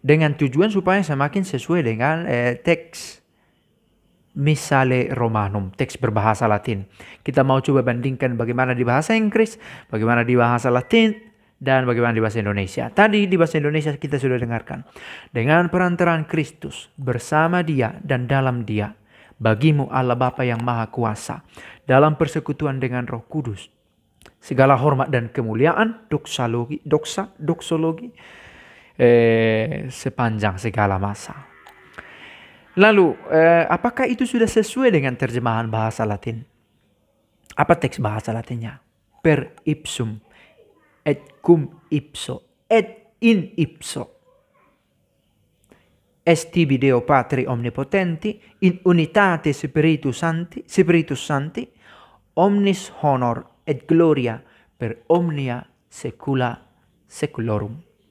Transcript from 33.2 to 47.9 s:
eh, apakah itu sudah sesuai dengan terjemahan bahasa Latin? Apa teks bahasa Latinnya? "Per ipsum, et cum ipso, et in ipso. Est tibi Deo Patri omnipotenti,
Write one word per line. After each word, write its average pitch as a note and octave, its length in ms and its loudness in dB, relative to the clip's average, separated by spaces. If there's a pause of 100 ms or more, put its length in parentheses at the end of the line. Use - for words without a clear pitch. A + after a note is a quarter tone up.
eh, E3 400 6
apakah A#3+ 400 -2
itu B3+ 160 -2
sudah A3+ 240 0
sesuai B3 400 2
dengan C3+ 240 0
terjemahan A#2 560 -2
bahasa A2 320 -2
Latin? A2 400 -6 (1120)
Apa D#3+ 240 2
teks - 240 -6
bahasa A2 320 -4
Latinnya? A2+ 480 -10 (400)
"Per D3+ 400 0
ipsum, A#2+ 560 -6 (880)
et - 320 -6
cum - 480 2
ipso, - 800 -8
et - 560 -2
in A3 320 2
ipso. - 560 -6 (2250)
Est E3 260 2
tibi C#3 300 2
Deo B2 240 2
Patri B2+ 420 0
omnipotenti, F3 920 -4 (240)